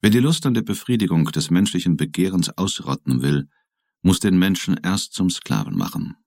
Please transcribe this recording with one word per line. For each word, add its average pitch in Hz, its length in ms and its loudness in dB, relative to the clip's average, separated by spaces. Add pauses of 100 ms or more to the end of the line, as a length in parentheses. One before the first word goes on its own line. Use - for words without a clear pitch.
Wer 107 100 4
die 117 100 6
Lust 156 260 0
an 127 80 2
der 113 80 0
Befriedigung 98 640 0
des 78 260 -4
menschlichen 90 460 2
Begehrens 90 540 0
ausrotten 67 720 -4
will, 71 260 0 (540)
muss 92 180 4
den 92 180 4
Menschen 92 380 2
erst - 380 -4
zum 92 160 0
Sklaven - 460 -4
machen 50 380 -6 (120)